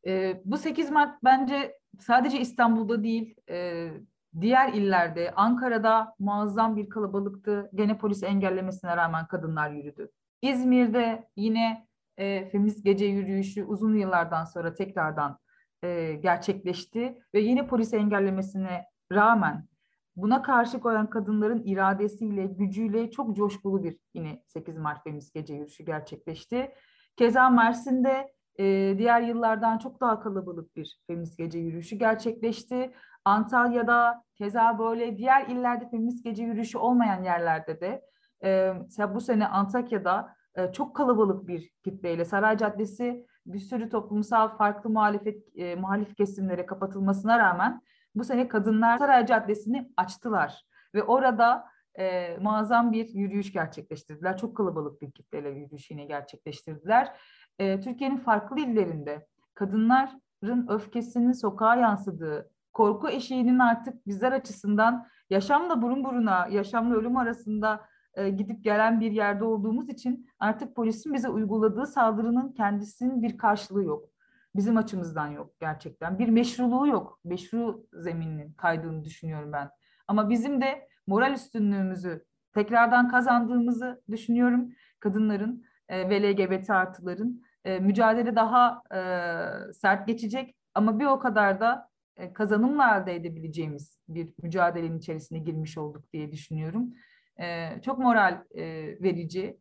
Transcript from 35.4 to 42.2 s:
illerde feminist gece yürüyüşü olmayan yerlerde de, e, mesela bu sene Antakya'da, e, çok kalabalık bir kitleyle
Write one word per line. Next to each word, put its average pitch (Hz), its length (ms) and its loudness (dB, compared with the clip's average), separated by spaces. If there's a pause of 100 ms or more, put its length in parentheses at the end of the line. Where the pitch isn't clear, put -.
illerde 247 420 -4
feminist 240 360 -4
gece 220 200 -6
yürüyüşü 226 340 -4
olmayan 220 440 2
yerlerde 165 580 -2
de, 214 220 -6 (420)
e, 190 280 2 (100)
mesela 202 320 -4
bu 240 60 -4
sene 220 260 2
Antakya'da, 196 880 -2 (200)
e, 185 180 -2
çok - 240 -6
kalabalık 214 520 2
bir 170 220 -8 (140)
kitleyle 170 400 -4